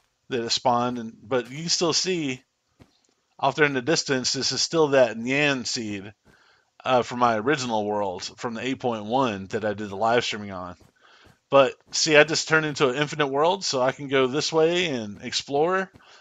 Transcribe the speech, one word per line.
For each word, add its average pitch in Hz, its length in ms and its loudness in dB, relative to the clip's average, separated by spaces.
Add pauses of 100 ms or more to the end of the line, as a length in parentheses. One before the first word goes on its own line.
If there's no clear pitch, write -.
(300)
that 120 120 -2
it 117 80 -6
spawned, 123 480 0
and, 113 240 -10
but 120 280 -2
you 139 80 -12
can 165 100 -8
still 160 240 0
see 151 500 -2 (960)
off 135 160 0
there 151 120 4
in 143 80 -2
the 127 80 0
distance, 135 500 0
this 127 180 -2
is 131 100 -4
still 156 280 2
that 127 280 4
Nyan 131 500 0
seed, 104 460 -8 (680)
uh, 127 200 2
from 123 160 -6
my 117 180 4
original 117 480 0
world, 101 400 -4 (120)
from 120 180 -8
the 110 80 -8
eight 131 180 -4
point 113 240 -4
one 110 440 -2
that 107 160 -4
I 104 100 -2
did 104 160 -8
the 98 60 -10
live 113 280 2
streaming 104 280 -8
on. 90 240 -12 (760)
But 135 240 6 (160)
see, 156 260 2
I 151 80 10
just 156 240 -2
turned 156 160 2
into 147 240 0
an 123 80 -2
infinite 147 300 -2
world, 165 380 0
so 131 180 -2
I 131 100 2
can 143 160 -12
go 135 180 4
this 135 260 -2
way 170 340 4
and 110 360 -6
explore, 160 680 -2 (280)